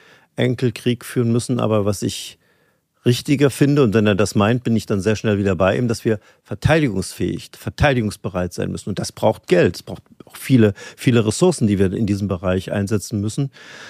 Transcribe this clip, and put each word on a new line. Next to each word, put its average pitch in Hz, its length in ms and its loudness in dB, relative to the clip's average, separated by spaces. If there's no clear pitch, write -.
Enkel 123 340 0
Krieg - 320 -4
führen 117 300 -2
müssen. 120 260 -2
Aber 107 240 0
was 101 180 -2
ich - 380 -8
richtiger 135 440 2
finde, 143 340 2
und 107 100 2
wenn 107 140 4
er 104 80 4
das 98 200 0
meint, 107 280 2
bin 117 100 0
ich 110 120 -2
dann 101 160 -2
sehr 104 160 0
schnell 107 200 0
wieder 98 200 0
bei 95 200 2
ihm, 123 120 -2
dass 113 160 -6
wir 110 140 0
verteidigungsfähig, 110 1120 -2
verteidigungsbereit 104 960 -2
sein 95 180 -6
müssen. - 160 -10
Und 104 120 -6
das - 120 -8
braucht - 360 -2
Geld, 156 280 4
es - 80 -16
braucht - 200 -14
auch - 140 -20
viele, 113 360 4
viele 117 300 2
Ressourcen, 147 420 2
die 101 100 2
wir 95 140 2
in 110 140 -2
diesem 98 240 -2
Bereich 92 420 -2
einsetzen 101 480 -2
müssen. 107 320 -4